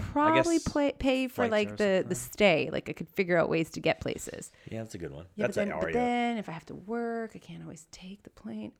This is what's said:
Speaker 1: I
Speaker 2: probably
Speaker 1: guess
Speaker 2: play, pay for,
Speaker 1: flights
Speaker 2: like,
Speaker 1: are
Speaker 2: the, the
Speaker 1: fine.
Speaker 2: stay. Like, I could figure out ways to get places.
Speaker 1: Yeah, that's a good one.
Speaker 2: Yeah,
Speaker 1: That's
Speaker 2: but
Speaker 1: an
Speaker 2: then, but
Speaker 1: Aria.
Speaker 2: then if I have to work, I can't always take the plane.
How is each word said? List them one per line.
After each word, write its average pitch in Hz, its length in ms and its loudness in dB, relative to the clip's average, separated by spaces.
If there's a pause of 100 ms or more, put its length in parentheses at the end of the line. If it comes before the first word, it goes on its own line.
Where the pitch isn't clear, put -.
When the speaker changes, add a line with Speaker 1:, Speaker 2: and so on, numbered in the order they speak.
Speaker 1:
I - 80 -8
Speaker 2:
probably 320 460 4
Speaker 1:
guess - 100 0
Speaker 2:
play, 285 240 2
pay 262 340 2
for, 247 220 0
Speaker 1:
flights - 20 0
Speaker 2:
like, 214 200 2
Speaker 1:
are 208 60 -8
Speaker 2:
the, 196 320 4
the 180 60 0
Speaker 1:
fine. - 180 -8
Speaker 2:
stay. 170 400 4
Like, - 160 -4
I - 40 -6
could - 160 -8
figure 180 280 2
out 165 120 4
ways 165 220 2
to 165 100 -8
get 160 200 2
places. - 520 -8 (180)
Speaker 1:
Yeah, 113 120 -8
that's 113 120 -12
a 101 40 -12
good 82 140 -8
one. 73 220 -12
Speaker 2:
Yeah, 208 140 0
Speaker 1:
That's 202 80 -2
Speaker 2:
but 208 60 2
Speaker 1:
an 202 80 0
Speaker 2:
then, - 80 -4
but - 80 0
Speaker 1:
Aria. 82 80 -2
Speaker 2:
then 240 440 0
if 202 100 -8
I 170 40 -8
have 160 140 -12
to - 100 -12
work, 226 580 -6
I 185 40 -16
can't 165 260 -16
always 160 260 -16
take 185 320 -16
the - 80 -20
plane. 214 500 -12